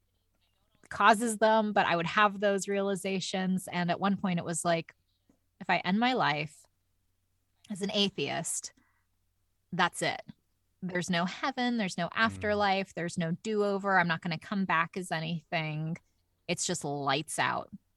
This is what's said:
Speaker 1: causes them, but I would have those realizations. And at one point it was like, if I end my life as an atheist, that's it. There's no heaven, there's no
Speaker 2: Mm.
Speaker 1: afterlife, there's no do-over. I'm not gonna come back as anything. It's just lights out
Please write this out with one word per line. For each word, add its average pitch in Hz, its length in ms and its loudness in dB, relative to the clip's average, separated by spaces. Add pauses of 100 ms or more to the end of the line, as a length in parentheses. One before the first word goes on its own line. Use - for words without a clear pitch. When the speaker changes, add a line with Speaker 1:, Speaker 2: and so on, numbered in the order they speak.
(880)
Speaker 1:
causes 220 500 4
them, 220 340 4
but 202 120 4
I 170 100 2
would 170 100 0
have 202 340 4
those 196 280 0
realizations. 190 1040 -2
And 175 200 0
at - 80 -2
one 196 160 2
point 180 240 -2
it - 60 -4
was 165 180 -4
like, 170 300 0 (680)
if - 100 -6
I 170 80 2
end 190 220 0
my 247 140 2
life 151 420 0 (1120)
as 190 120 -8
an 202 120 -2
atheist, 160 760 -2 (1000)
that's 175 300 0
it. 151 200 0 (600)
There's 180 280 -4
no 175 160 2
heaven, 247 520 -2
there's 190 200 -2
no - 100 -2
Speaker 2:
Mm. - 80 -10
Speaker 1:
afterlife, 202 800 0
there's 170 240 -4
no 165 140 0 (120)
do-over. 202 540 2
I'm 175 100 6
not 160 140 0
gonna 165 160 -4
come 196 280 -2
back 165 300 0
as 180 160 -8
anything. 160 840 -4 (500)
It's 170 180 -4
just 175 180 -4
lights 143 560 -2
out 127 300 0 (280)